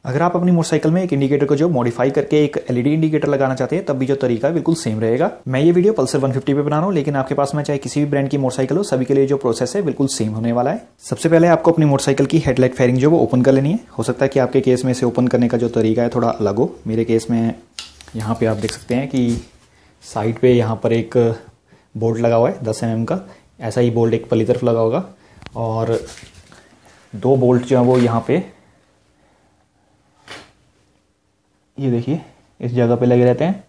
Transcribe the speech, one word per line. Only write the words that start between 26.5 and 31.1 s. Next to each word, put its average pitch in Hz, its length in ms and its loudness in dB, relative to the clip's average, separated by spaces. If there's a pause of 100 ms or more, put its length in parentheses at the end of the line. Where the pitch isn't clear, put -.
दो 123 220 2
बोल्ट 127 280 2
जो 131 140 0
है 123 60 4
वो 127 140 4
यहाँ 117 300 2
पे, 139 100 0 (3500)